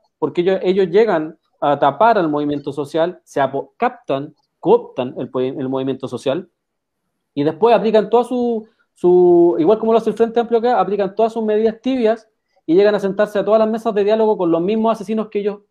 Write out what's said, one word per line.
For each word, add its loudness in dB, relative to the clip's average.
porque -4
ellos, 0
ellos 0
llegan 0
a 0
tapar 2
al 0
movimiento -4
social, -4
se -6
apo-, -4
captan, -6
cooptan -2
el -8
po-, -4
el -4
movimiento -6
social, -6
y -2
después 2
aplican 2
toda 2
su, -4
su, 4
igual 2
como -2
lo 4
hace -4
el -2
Frente 0
Amplio 0
acá, 0
aplican -2
todas 0
sus -6
medidas 0
tibias -2
y 0
llegan 6
a -2
sentarse -2
a -2
todas 4
las 2
mesas -4
de 0
diálogo 0
con 0
los 0
mismos 0
asesinos -6
que -6
ellos -6